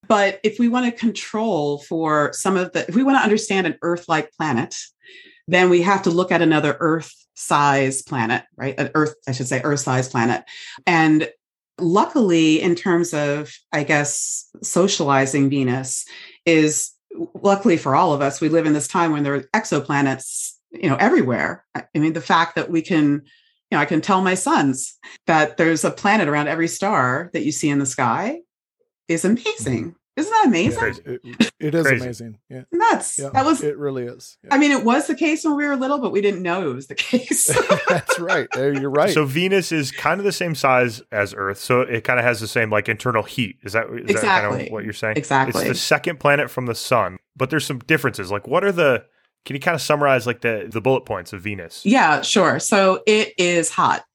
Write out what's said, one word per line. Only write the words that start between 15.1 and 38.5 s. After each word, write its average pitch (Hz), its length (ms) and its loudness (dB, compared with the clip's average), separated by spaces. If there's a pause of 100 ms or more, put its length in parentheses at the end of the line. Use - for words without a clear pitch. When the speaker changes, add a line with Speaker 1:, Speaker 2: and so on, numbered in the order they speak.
Speaker 1:
Venus, 131 560 -2 (400)
is 156 460 2 (500)
luckily 196 360 2
for 135 180 0
all 165 180 4
of 139 80 0
us, 143 200 -2
we 160 80 0
live 160 180 2
in 151 60 2
this 147 160 -2
time 170 240 0
when 147 100 -2
there 143 140 0
are 131 60 -4 (120)
exoplanets, 143 1000 -2 (180)
you - 160 -4
know, 190 80 2
everywhere. 175 680 2 (100)
I, 147 100 -8 (100)
I 165 40 0
mean, 156 160 2
the 165 60 -4
fact 170 360 0
that 160 140 -4
we 165 120 0
can, 147 400 2 (480)
you 180 60 0
know, - 20 4
I 147 60 2
can 160 160 0
tell 185 220 2
my 185 120 2
sons 175 600 0 (300)
that 156 320 2
there's 165 260 2
a 165 60 2
planet 202 380 2
around 147 200 0
every 165 200 -2
star 160 680 0
that 156 100 -4
you 151 80 -2
see 151 160 -2
in 143 100 0
the 139 80 0
sky 147 520 -2 (680)
is 165 160 -2
amazing. 185 680 -2 (200)
Isn't 320 160 -4
that 440 160 2
amazing? 196 320 2
Speaker 2:
Crazy. - 280 -4
Speaker 3:
It, 123 520 -4
it 151 160 -4
is 165 120 2
Speaker 2:
Crazy. 127 180 2
Speaker 3:
amazing. 117 340 -12 (120)
Yeah. 131 200 -16
Speaker 1:
Nuts. 392 480 0
Speaker 3:
Yeah, 139 120 -8
Speaker 1:
That 262 160 0
was, 311 160 2
Speaker 3:
it 147 160 -2
really 135 260 -4
is. - 400 -16
Yeah. - 80 -10
Speaker 1:
I 269 60 2
mean, 294 120 4
it 254 140 0
was 262 220 2
the 311 80 -2
case 311 300 0
when 302 120 0
we 294 100 -2
were 285 80 0
little, 262 240 -2
but 240 140 -4
we 196 80 0
didn't 196 220 -2
know 175 280 -2
it 123 40 -6
was 135 120 -12
the 208 80 -6
case. - 520 -2 (220)
<laughs> - 100 4
Speaker 3:
<laughs> - 100 -4
That's - 300 0
right. 170 280 -2 (100)